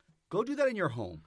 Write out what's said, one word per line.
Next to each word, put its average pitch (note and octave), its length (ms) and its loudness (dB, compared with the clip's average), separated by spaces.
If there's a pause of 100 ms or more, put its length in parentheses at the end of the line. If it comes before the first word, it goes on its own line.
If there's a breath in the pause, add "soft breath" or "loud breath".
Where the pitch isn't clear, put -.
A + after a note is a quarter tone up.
(300 soft breath)
Go G3 120 2
do C#4 120 -4
that C#4+ 140 4
in A#3 80 -2
your F3 120 2
home. A#2 380 -6